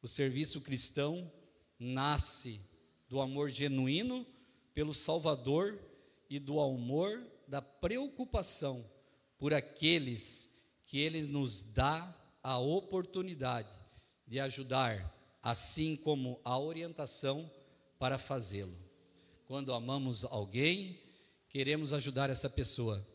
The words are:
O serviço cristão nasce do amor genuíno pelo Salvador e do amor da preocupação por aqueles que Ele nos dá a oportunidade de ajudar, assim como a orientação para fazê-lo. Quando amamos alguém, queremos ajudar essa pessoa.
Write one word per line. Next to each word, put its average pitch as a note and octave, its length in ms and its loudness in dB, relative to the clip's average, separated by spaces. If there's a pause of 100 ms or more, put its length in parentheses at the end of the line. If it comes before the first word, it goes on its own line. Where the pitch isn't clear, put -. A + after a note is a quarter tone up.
O B2 60 -10
serviço C#3 540 0
cristão D3 680 -2 (460)
nasce B2+ 840 0 (460)
do C3 120 -2
amor C#3 300 0
genuíno C#3+ 760 2 (480)
pelo D3+ 200 0
Salvador D#3+ 880 2 (500)
e C#3+ 100 -4
do C#3+ 200 0
amor C#3+ 640 2 (260)
da C#3 140 -4
preocupação F#3+ 1300 -2 (480)
por D3 160 4
aqueles D3 960 2 (360)
que C#3 140 -4
Ele D#3+ 240 0
nos C3+ 400 -2
dá D3 520 0 (260)
a C3 180 0
oportunidade E3+ 1200 -2 (460)
de B2 140 -4
ajudar, B2+ 720 0 (300)
assim D#3 540 0
como C3 500 0
a B2 120 2
orientação D#3 920 -2 (460)
para C3 220 2
fazê-lo. G2 580 -4 (680)
Quando C3 280 -4
amamos B2 500 0
alguém, D3 760 0 (500)
queremos C#3+ 440 2
ajudar C#3 360 2
essa C3 200 -2
pessoa. A2 640 0